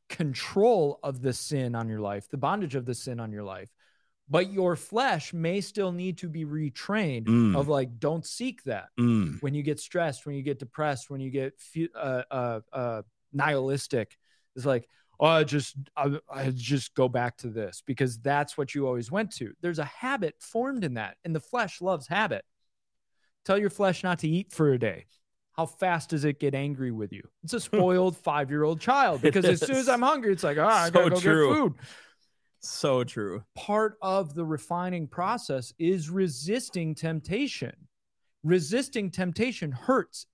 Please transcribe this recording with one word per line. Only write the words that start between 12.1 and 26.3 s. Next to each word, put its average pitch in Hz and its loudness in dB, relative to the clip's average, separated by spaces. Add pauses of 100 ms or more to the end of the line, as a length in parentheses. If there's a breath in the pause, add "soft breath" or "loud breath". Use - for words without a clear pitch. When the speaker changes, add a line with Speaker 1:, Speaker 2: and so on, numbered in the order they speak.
Speaker 1:
uh, 123 -2 (120)
uh, 120 -4 (300)
nihilistic, 139 0 (360)
it's 131 -6
like, 127 2 (320)
"Oh, 147 6
I 160 6
just, 139 -2 (200)
I, 143 -2 (120)
I 135 -4
just 127 -2
go 131 4
back 120 -2
to 127 -10
this," 107 -8
because 127 -2
that's 139 0
what 139 -4
you 139 -2
always 120 -4
went 196 -4
to. 110 -10
There's 175 -2
a 151 -2
habit 240 -4
formed 247 -4
in 135 -2
that, 107 -6
and 165 -4
the 156 -2
flesh 226 -4
loves 175 -2
habit. 170 -2 (1000)
Tell 196 4
your 208 2
flesh 190 0
not 180 0
to 160 0
eat 175 -2
for 151 4
a 127 4
day. 107 -4 (460)
How 165 -4
fast 170 -2
does 147 0
it 147 0